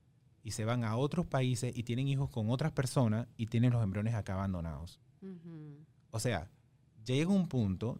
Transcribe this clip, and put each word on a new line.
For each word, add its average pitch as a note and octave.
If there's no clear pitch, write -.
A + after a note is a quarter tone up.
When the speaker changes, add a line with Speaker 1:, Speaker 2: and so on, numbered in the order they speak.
Speaker 1:
y A2+
se A2
van A#2+
a A2
otros D3
países B2+
y A#2
tienen B2
hijos C#3
con A2
otras C#3+
personas A#2+
y A2+
tienen A#2+
los A#2
embriones G#2
acá G2
abandonados. E2+
Speaker 2:
Ujú. E3
Speaker 1:
O A2+
sea, A2
llega C#3
un F#3+
punto A2